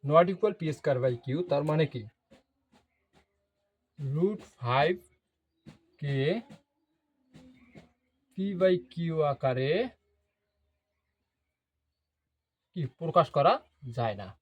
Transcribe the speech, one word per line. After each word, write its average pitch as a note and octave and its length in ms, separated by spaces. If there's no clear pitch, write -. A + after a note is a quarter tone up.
not D#3+ 280
equal G3 200
পি D#3 200
স্কয়ার C#3 240
by B2 200
কিউ, C#3+ 320
তার C#3+ 140
মানে D3+ 220
কি A#2 220
রুট D#3 420
ফাইভ C#3 560
কে C#3+ 440
পি G3 200
by F3+ 220
কিউ E3 320
আকারে C#3 680
কি D#3+ 120
প্রকাশ D#3+ 440
করা F3+ 340
যায় A2+ 260
না। G2 260